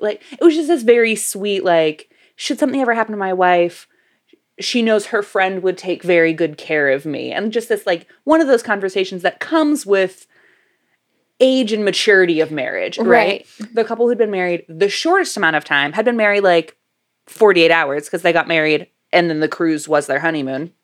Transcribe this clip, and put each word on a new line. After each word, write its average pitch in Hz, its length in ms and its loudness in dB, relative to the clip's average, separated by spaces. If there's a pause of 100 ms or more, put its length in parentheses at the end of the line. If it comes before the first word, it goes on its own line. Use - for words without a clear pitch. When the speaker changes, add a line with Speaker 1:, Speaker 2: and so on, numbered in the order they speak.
Speaker 1:
like, 208 220 -6 (100)
it - 120 -6
was 330 100 8
just 311 140 -2
this 311 140 0
very 226 340 4
sweet, 202 480 -6
like, 160 460 0 (260)
"Should - 220 -6
something 269 220 -2
ever 240 140 0
happen 220 180 -2
to 208 60 -8
my 190 140 -4
wife, 180 560 0 (720)
she 233 220 -2
knows 214 240 0
her 208 160 -2
friend 190 400 -2
would 185 160 -2
take 185 240 -6
very 170 300 2
good 156 260 -4
care 147 320 0
of 143 160 -2
me." 127 260 -8
And 214 200 -4
just 220 160 -4
this, 208 180 -2
like, 175 200 -2 (180)
one 311 160 4
of 302 80 0
those 240 160 2
conversations 190 580 -4
that 180 180 -2
comes 302 460 0
with 190 400 -2 (1120)
age 262 320 2
and 214 120 -4
maturity 185 560 2
of 156 100 0
marriage, 131 480 -6
right? 233 80 -2
Speaker 2:
Right. 220 400 2 (260)
Speaker 1:
The 226 120 -2
couple 233 240 -2
who'd 240 100 0
been 220 120 0
married 180 380 -4
the 165 200 -2
shortest 339 480 -2
amount 165 180 0
of 151 100 -2
time 143 280 -4
had 214 120 -2
been 240 120 0
married, 208 260 0
like, 170 340 2 (520)
forty-eight 180 420 4
hours 151 380 0
'cause 170 140 -8
they 170 100 2
got 160 160 0
married 156 400 0 (240)
and 175 180 2
then 156 100 -4
the 156 80 2
cruise 156 400 -2
was 147 200 0
their 139 100 -2
honeymoon. 151 540 -4 (120)